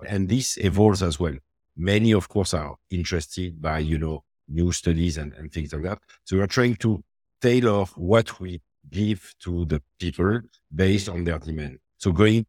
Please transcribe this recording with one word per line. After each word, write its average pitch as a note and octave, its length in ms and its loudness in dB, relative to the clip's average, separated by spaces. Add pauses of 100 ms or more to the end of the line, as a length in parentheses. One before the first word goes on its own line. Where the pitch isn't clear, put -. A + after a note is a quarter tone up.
and G2 200 -2
this A#2+ 280 -2
evolves G2 460 4
as E2+ 180 -2
well. D#2+ 140 -2 (420)
Many, G#2+ 360 4
of G2 160 2
course, G2 260 -2
are D2 200 -4 (160)
interested F2 720 -6
by, D#2 160 -4
you D#2 200 -2
know, D#2 260 -6 (240)
new E2+ 240 0
studies E2 460 0
and, D2 160 -10
and D2+ 180 -16
things D2+ 200 -6
like D2+ 100 -6
that. F#2+ 160 -6 (260)
So F#2+ 120 -2
we're G2 100 2
trying A#2+ 300 2
to A2 280 0 (360)
tailor A#2+ 440 4 (100)
what A2 460 0
we F#2 200 -10 (300)
give G#2 500 -4
to F2 260 -2
the D#2 140 0 (200)
people F2+ 400 0 (340)
based F#2+ 340 2
on F2+ 140 -6
their E2 160 -2
demand. D#2 400 -8 (200)
So - 120 0
going G#2+ 380 4